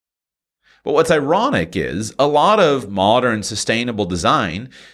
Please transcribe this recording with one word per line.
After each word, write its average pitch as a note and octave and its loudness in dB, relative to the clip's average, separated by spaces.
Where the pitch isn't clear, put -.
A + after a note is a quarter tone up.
But C#3+ -2
what's E3 2
ironic D3+ 0
is E2+ -6
a C#3 4
lot D#3 4
of C#3 2
modern G#2+ 2
sustainable A2+ -4
design G2+ -2